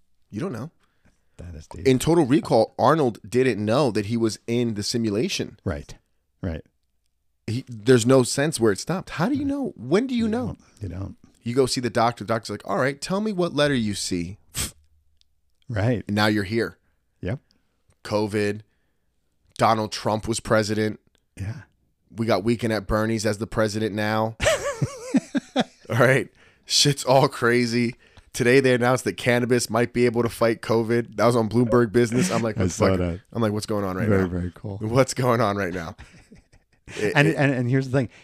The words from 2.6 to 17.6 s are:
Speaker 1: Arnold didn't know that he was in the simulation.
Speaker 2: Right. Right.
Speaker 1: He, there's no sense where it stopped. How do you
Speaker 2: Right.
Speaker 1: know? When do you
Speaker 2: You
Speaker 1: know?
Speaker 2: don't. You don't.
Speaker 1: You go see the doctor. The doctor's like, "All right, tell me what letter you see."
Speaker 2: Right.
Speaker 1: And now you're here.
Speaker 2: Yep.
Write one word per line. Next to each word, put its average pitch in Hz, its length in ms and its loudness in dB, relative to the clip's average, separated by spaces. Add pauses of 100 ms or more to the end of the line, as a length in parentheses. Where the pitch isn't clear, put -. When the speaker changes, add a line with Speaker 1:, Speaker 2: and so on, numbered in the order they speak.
Speaker 1:
Arnold 127 400 2 (100)
didn't 117 340 2
know 120 280 2
that 101 140 -2
he 113 100 -4
was 113 320 0
in 117 280 0
the 101 80 -6
simulation. 113 840 -4
Speaker 2:
Right. 73 300 -8 (460)
Right. 82 220 -6 (840)
Speaker 1:
He, 117 220 -6
there's 113 380 2
no 131 180 6
sense 143 340 -2
where 110 140 4
it 95 80 -2
stopped. - 300 -8
How 160 180 -2
do 285 80 -2
you 269 60 -2
Speaker 2:
Right. 285 60 -4
Speaker 1:
know? 277 280 -6
When 170 320 -2
do 254 80 -4
you 226 100 0
Speaker 2:
You 220 40 -2
Speaker 1:
know? 240 160 -4
Speaker 2:
don't. 175 140 -10 (200)
You 101 100 -10
don't. 90 280 -10 (260)
Speaker 1:
You 120 120 -6
go 131 100 4
see 123 160 -2
the 120 80 -2
doctor. 117 340 0
The 95 60 -14
doctor's 113 220 -4
like, 104 140 -8
"All 98 120 -2
right, 139 240 -2
tell 190 180 -4
me 214 140 -4
what 175 200 -2
letter 143 220 2
you 107 200 0
see." 90 420 -6 (1300)
Speaker 2:
Right. 110 400 -2
Speaker 1:
And 101 80 -2
now 104 120 4
you're 107 180 0
here. 107 320 -4 (420)
Speaker 2:
Yep. 98 200 -6 (680)